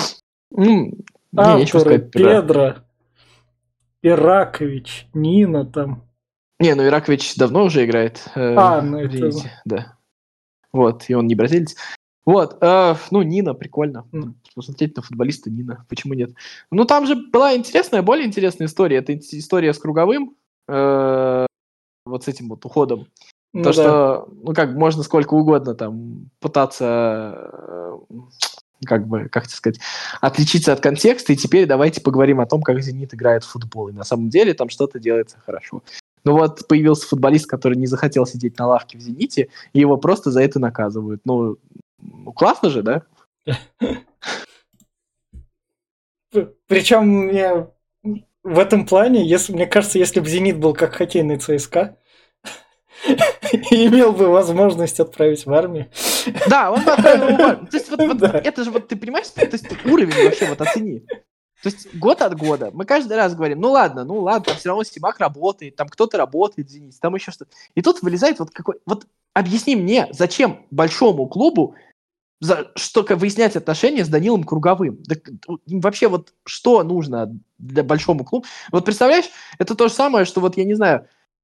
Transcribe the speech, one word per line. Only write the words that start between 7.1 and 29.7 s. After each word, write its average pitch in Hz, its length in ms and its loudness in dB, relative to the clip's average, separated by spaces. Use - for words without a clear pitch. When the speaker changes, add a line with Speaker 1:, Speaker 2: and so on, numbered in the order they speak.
Speaker 1:
давно 143 280 2
уже 151 200 2
играет, 117 380 -2
э, 123 200 0
Speaker 2:
А, 175 240 4
ну 147 200 -4
Speaker 1:
в 143 40 -6
Speaker 2:
это 131 120 -6
Speaker 1:
«Зените», 139 340 -4
да. 107 320 -8
Вот, 120 360 2
и 123 60 0
он 120 120 0
не 117 80 2
бразилец. 151 400 0
Вот, 175 340 2
э, 220 340 4
ну, 196 120 2
Нина, 165 320 -2
прикольно. 135 580 -8
Speaker 2:
М. 147 240 -12
Speaker 1:
Посмотреть 139 420 -8
на 120 60 -12
футболиста 123 480 -6
Нина, 117 380 -12
почему 135 260 -10
нет? 120 160 -6
Ну, 208 140 2
там 285 220 2
же 277 100 0
была 254 380 2
интересная, 247 480 0
более 254 240 2
интересная 190 400 -2
история. 156 320 0
Это 131 140 -4
ин-, 147 80 -8
история 156 540 -2
с - 40 -16
Круговым, 190 580 -2
э, 131 760 0
вот 123 180 -10
с - 40 -10
этим 123 200 -10
вот 110 160 -16
уходом. 127 440 -2
Speaker 2:
Ну 170 120 -6
Speaker 1:
То, 147 60 4
Speaker 2:
да. - 20 4
Speaker 1:
что, 147 560 2
ну, 160 120 -6
как, 147 200 0
можно 156 280 0
сколько 147 320 0
угодно 147 400 2
там 117 560 -12
пытаться, 117 1080 -4
э, 87 300 -14
как 113 200 -2
бы, 110 220 -6
как - 180 -8
тебе - 100 -16
сказать, 113 240 -4